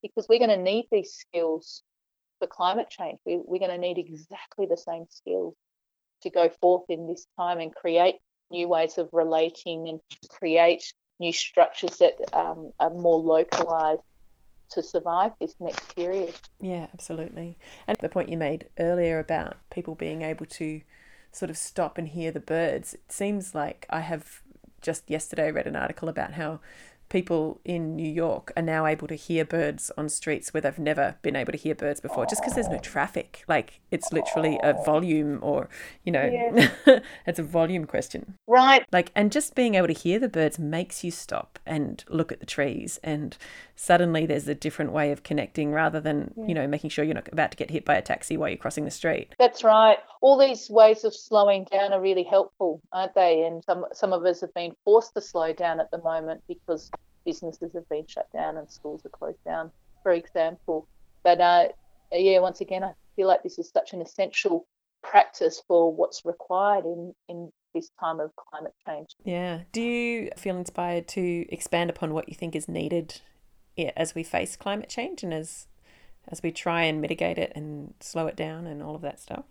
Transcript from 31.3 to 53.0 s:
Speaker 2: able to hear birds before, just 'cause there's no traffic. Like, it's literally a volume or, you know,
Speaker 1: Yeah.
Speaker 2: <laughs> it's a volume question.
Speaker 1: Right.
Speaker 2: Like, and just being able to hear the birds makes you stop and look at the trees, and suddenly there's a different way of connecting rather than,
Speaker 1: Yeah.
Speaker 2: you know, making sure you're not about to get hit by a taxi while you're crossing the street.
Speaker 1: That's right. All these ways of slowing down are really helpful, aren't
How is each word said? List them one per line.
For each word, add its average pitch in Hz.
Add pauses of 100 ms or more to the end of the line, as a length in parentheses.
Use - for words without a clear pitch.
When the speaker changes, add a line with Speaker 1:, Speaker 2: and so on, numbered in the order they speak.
Speaker 2:
able 135
to 151
hear 156
birds 147
before, -
just 226
'cause 262
there's 226
no 165
traffic. -
Like, - (100)
it's -
literally 160
a 147 (120)
volume 151
or, 139 (340)
you -
know, 139
Speaker 1:
Yeah. 240 (160)
Speaker 2:
<laughs> -
it's 175
a 170
volume 165
question. - (120)
Speaker 1:
Right. 262
Speaker 2:
Like, 180
and 208
just 294
being 240
able 185
to 165
hear 175
the 247
birds 156
makes 165
you 175
stop -
and -
look 160
at -
the -
trees, -
and 151 (400)
suddenly 170
there's 147
a 147
different 147
way 147
of 143
connecting 147
rather 156
than, 147
Speaker 1:
Yeah. 220
Speaker 2:
you 185
know, 143
making 147
sure 147
you're 156
not -
about 156
to -
get -
hit -
by 147
a -
taxi -
while 160
you're -
crossing -
the -
street. -
Speaker 1:
That's 247
right. 220 (220)
All 269
these 262
ways 220
of 214
slowing 202
down 196
are 190
really 185
helpful, 180 (120)
aren't 185